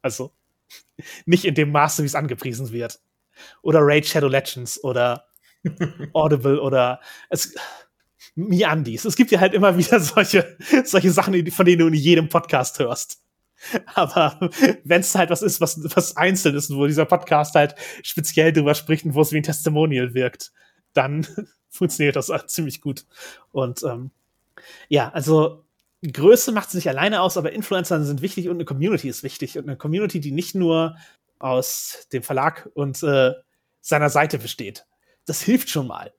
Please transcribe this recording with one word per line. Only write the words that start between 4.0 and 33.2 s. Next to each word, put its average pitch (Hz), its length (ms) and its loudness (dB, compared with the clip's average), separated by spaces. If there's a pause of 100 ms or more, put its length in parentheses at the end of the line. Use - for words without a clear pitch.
Shadow 147 220 0
Legends 131 560 -4
oder 123 420 -2 (380)
<laughs> 151 500 -8
Audible 147 480 2
oder 127 380 0 (300)
es, - 260 -6 (800)
MeUndies. 160 680 0
Es 220 100 -4
gibt 240 160 6
ja 190 80 4
halt 185 140 4
immer 190 240 6
<laughs> - 0 -
wieder 196 220 4
solche, 180 580 2 (260)
solche 190 280 4
Sachen, 190 220 2
die, 175 180 0
von 190 140 2
denen 175 140 6
du 165 80 6
in 160 60 2
jedem 160 360 4
Podcast - 500 -2
hörst. - 420 -6 (720)
Aber 170 560 0 (340)
wenn's 175 320 0
halt 175 140 2
was 170 120 -2
ist, 202 200 -2
was, 160 180 -2 (160)
was - 220 0
einzeln 180 380 2
ist, 147 180 -6
wo 143 120 0
dieser 151 200 2
Podcast 151 500 0
halt 147 200 4 (280)
speziell 160 480 0
drüber 147 240 2
spricht 156 300 -4
und 151 80 -4
wo 151 80 2
es 151 100 2
wie 156 60 -2
ein 147 60 -2
Testimonial 151 680 -2
wirkt, 123 380 -4 (420)
dann 143 320 0 (220)
<laughs> - 220 -20
funktioniert 151 460 -2
das 139 140 -4
halt 160 200 -6
ziemlich 151 320 -8
gut. 139 240 -8 (460)
Und, 127 320 -6
ähm, 127 280 -8 (800)
ja, 143 220 2
also 156 520 0 (380)
Größe 180 500 4
macht's 202 220 -6
nicht 175 160 -4
alleine 175 320 0
aus, 185 160 0
aber 160 160 -4
Influencer 185 500 -2
sind 143 180 -4
wichtig 180 280 -6
und 175 60 -4
eine 165 100 -8
Community 147 420 -2
ist - 160 -10
wichtig. 139 340 -10
Und 139 80 -10
eine 135 120 -10
Community, 180 420 -4
die 147 120 -8
nicht 175 240 -6
nur 165 420 0 (420)
aus - 720 -6
dem 123 120 -6
Verlag - 500 -4
und, 139 300 -8
äh, 135 280 2 (480)